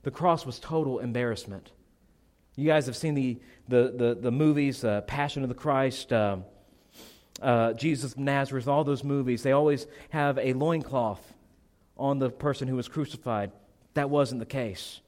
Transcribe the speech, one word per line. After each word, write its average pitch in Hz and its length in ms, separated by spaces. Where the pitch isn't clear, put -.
The 139 80
cross 165 340
was 127 140
total 147 400
embarrassment. 113 720
You 143 120
guys 156 180
have 123 120
seen 156 180
the, 127 260
the, 123 300
the, 120 180
the 120 160
movies, 143 540
uh, 104 160
Passion 139 420
of 127 60
the 123 60
Christ, 135 580
um, 101 320
uh, 117 320
Jesus 127 400
of 131 60
Nazareth, 135 500
all 143 160
those 139 180
movies. 135 400
They 135 100
always 143 340
have 143 260
a 127 160
loincloth 131 800
on 139 220
the 135 100
person 139 400
who 131 80
was 123 120
crucified. 117 640
That 143 160
wasn't 131 300
the 110 60
case. 117 600